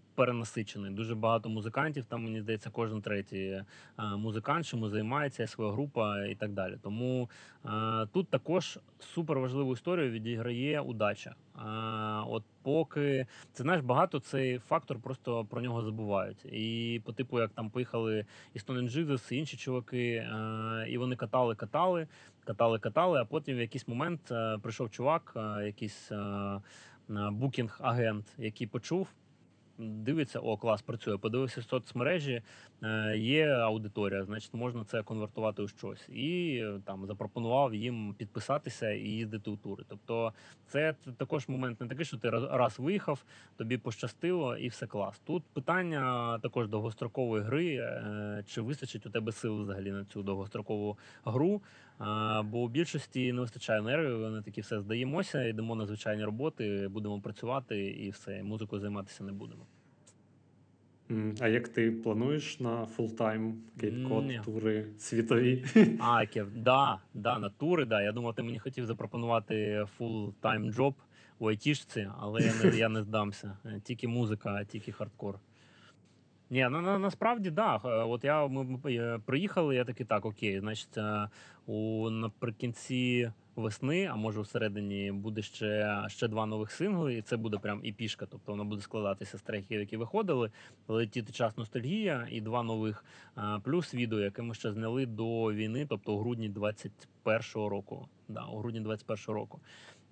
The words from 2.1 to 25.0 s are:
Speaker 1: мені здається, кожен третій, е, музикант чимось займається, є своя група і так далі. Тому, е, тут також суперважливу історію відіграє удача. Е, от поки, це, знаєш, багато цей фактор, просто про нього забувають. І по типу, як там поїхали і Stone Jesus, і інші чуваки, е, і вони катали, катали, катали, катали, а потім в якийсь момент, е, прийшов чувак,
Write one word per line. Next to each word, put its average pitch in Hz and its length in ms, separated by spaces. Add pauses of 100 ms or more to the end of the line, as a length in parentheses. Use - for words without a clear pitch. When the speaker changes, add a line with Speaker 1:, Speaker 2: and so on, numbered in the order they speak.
Speaker 1:
мені 113 160
здається, 110 300
кожен 107 320
третій, 98 360
е, 95 260 (520)
музикант 113 500
чимось 113 240
займається, 123 520
є 110 40
своя 107 260
група 107 540
і 98 80
так 104 180
далі. 95 300
Тому, 120 480 (340)
е, - 40 (440)
тут 185 160
також - 500 (200)
суперважливу 135 760
історію 151 380
відіграє 120 680
удача. 107 500
Е, - 320 (680)
от 113 160 (180)
поки, 143 640 (260)
це, - 100
знаєш, 160 220
багато 139 360
цей 127 380
фактор, 143 420
просто 120 440
про 117 160
нього 117 220
забувають. 104 640
І 117 600
по - 80
типу, 127 280
як 110 100
там 113 200
поїхали 113 540 (300)
і 120 40
Stone 123 320
Jesus, 143 420
і 123 40
інші 143 200
чуваки, 123 560
е, 113 760
і 123 100
вони 127 180
катали, 120 380
катали, 160 520 (380)
катали, 113 340
катали, 151 420
а 117 40
потім 143 320
в 120 40
якийсь 120 280
момент, 151 320 (100)
е, 113 320
прийшов 117 280
чувак, 147 460